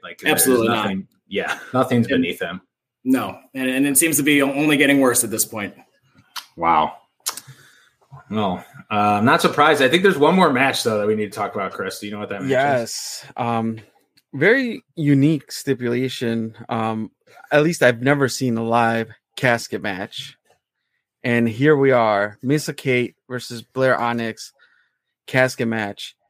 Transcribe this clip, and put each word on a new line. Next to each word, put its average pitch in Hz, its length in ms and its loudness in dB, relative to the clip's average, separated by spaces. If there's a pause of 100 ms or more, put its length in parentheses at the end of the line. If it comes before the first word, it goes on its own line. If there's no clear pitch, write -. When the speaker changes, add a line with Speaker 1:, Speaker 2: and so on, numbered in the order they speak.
Speaker 1:
Like, 85 140 -18
there's - 160 0
Speaker 2:
Absolutely 123 340 2
not. 107 160 0
Speaker 1:
nothing, 98 240 -4 (220)
yeah, 90 280 -4 (160)
nothing's 123 340 2
Speaker 2:
And 131 140 0
Speaker 1:
beneath 87 200 -4
him. 90 180 -8 (500)
Speaker 2:
No, 110 300 0 (140)
and, 131 160 -4
and 135 180 0
it 143 100 0
seems 160 200 2
to 147 60 -2
be 143 180 4
only 143 340 2
getting 139 240 4
worse 123 240 2
at 110 60 -4
this 107 160 -2
point. 101 280 -8 (840)
Speaker 1:
Wow. 82 400 0 (1300)
Well, 98 360 -4 (260)
uh, - 20 -4
I'm 104 300 2
not 147 180 4
surprised. 147 400 4
I 131 60 4
think 175 160 2
there's 185 140 4
one 151 180 4
more 175 160 4
match, 135 320 0
though, 110 160 0
that 104 80 0
we 110 80 2
need 104 160 -6
to - 60 -12
talk 101 180 -6
about, 98 160 -6
Chris. 95 280 -10
Do 104 80 -12
you 104 40 -10
know 104 80 -10
what 104 100 -8
that 101 120 -8
match 135 60 -6
is? 131 40 0
Speaker 3:
Yes. 131 720 -2 (120)
Um, 113 400 -2 (560)
very 220 500 0 (120)
unique 147 580 2
stipulation. 120 1000 -4 (140)
Um, 113 440 -4 (380)
at 151 140 4
least 165 180 0
I've 123 200 4
never 139 260 2
seen 120 300 -2
a 117 60 -4
live 113 460 0 (280)
casket 117 440 -2
match. 104 560 -10 (840)
And 120 240 2
here 139 300 4
we 135 140 4
are, 104 500 2
Missa 147 320 -2
Kate 123 420 -2 (140)
versus 120 320 -12
Blair 131 360 0
Onyx 117 540 -4 (760)
casket 131 420 0
match. 110 460 -8 (140)